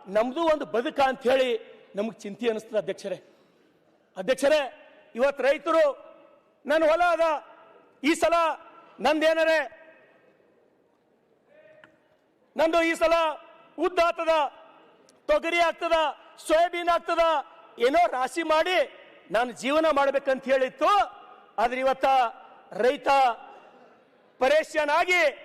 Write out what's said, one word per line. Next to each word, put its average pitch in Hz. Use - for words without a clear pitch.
ನಮ್ದು 247
ಒಂದು 311
ಬದುಕ 262
ಅಂತ 262
ಹೇಳಿ 254
ನಮಗ್ 214
ಚಿಂತೆ 214
ಅನಿಸ್ತದ 220
ಅಧ್ಯಕ್ಷರೇ. 185
ಅಧ್ಯಕ್ಷರೇ, 262
ಇವತ್ 269
ರೈತರು 302
"ನನ್ 311
ಹೊಲ 320
ಅದ, 339
ಈ 320
ಸಲ 330
ನಂದೇನರೆ, 311
ನಂದು 330
ಈ 330
ಸಲ 330
ಉದ್ದ 359
ಆಗ್ತದ, 339
ತೊಗರಿ 330
ಆಗ್ತದ, 330
ಸೋಯಾಬೀನ್ 339
ಆಗ್ತದ, 339
ಏನೋ 285
ರಾಶಿ 262
ಮಾಡಿ 320
ನಾನು 233
ಜೀವನ 302
ಮಾಡ್ಬೇಕಂತ 269
ಹೇಳಿತ್ತು." 269
ಆದ್ರೆ 247
ಇವತ್ತ 262
ರೈತ 247
ಪರೇಶಾನ್ 294
ಆಗಿ 339